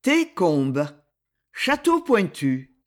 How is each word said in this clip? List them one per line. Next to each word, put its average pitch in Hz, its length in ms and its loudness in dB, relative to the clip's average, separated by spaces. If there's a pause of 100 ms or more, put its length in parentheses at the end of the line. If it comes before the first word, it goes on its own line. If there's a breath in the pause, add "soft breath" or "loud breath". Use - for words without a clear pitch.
T. 320 300 0
Combes. 147 540 0 (640)
Château 302 460 0
Pointu. 139 760 -2 (120)